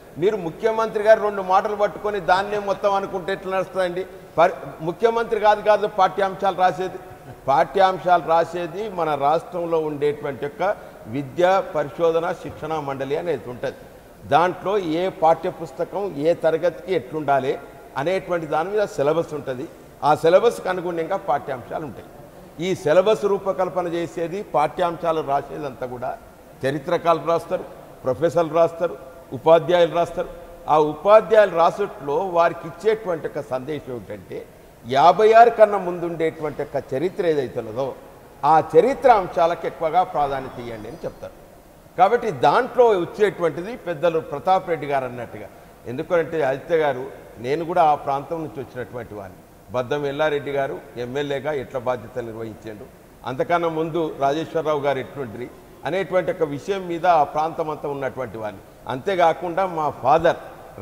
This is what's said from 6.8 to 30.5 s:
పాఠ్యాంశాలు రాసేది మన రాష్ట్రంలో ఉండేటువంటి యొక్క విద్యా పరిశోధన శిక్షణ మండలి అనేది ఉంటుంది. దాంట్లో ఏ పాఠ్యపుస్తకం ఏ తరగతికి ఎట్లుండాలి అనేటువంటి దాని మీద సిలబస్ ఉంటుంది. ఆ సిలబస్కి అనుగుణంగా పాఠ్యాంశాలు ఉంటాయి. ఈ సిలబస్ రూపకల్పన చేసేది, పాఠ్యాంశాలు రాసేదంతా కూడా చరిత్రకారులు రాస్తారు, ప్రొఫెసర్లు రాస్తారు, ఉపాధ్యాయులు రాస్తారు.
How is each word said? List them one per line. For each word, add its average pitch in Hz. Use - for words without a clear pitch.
పాఠ్యాంశాలు 175
రాసేది 175
మన 165
రాష్ట్రంలో 165
ఉండేటువంటి 147
యొక్క 185
విద్యా 143
పరిశోధన 165
శిక్షణ 151
మండలి 139
అనేది 160
ఉంటుంది. 123
దాంట్లో 170
ఏ 175
పాఠ్యపుస్తకం 170
ఏ 156
తరగతికి 165
ఎట్లుండాలి 143
అనేటువంటి 170
దాని 156
మీద 208
సిలబస్ 160
ఉంటుంది. 135
ఆ 143
సిలబస్కి 180
అనుగుణంగా 175
పాఠ్యాంశాలు 151
ఉంటాయి. 117
ఈ 185
సిలబస్ 185
రూపకల్పన 185
చేసేది, 170
పాఠ్యాంశాలు 160
రాసేదంతా 143
కూడా 123
చరిత్రకారులు 156
రాస్తారు, 165
ప్రొఫెసర్లు 156
రాస్తారు, 165
ఉపాధ్యాయులు 160
రాస్తారు. 170